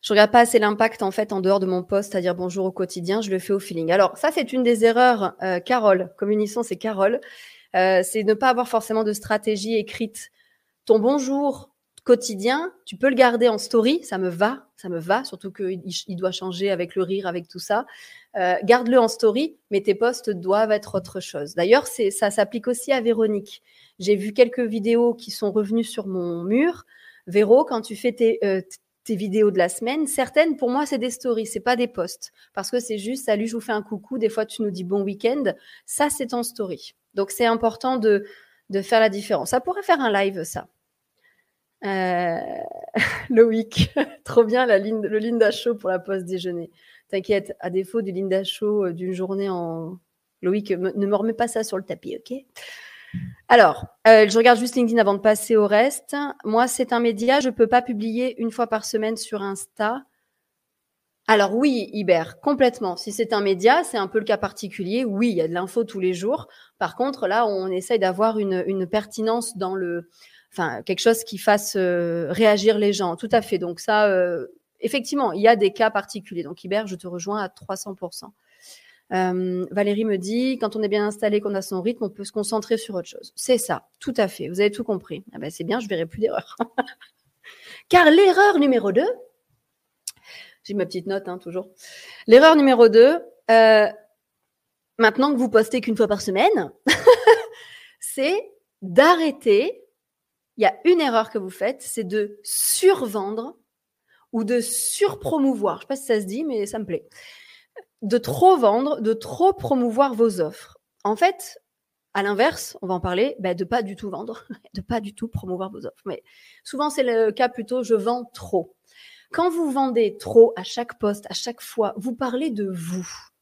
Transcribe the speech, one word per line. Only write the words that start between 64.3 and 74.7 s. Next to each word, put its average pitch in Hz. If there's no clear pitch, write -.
particulier. 202
Oui, 220
il 190
y 165
a 160
de 165
l'info 185
tous 220
les 185
jours. 214
Par 170
contre, 269
là, 220
on 196
essaye 190
d'avoir 196
une, 190
une 190
pertinence 220
dans 185
le... 175
Enfin, 156
quelque 185
chose 226
qui 196
fasse, 208
euh, 170
réagir 208
les 208
gens. 185
Tout 214
à 233
fait. 208
Donc 175
ça, 214
euh, 180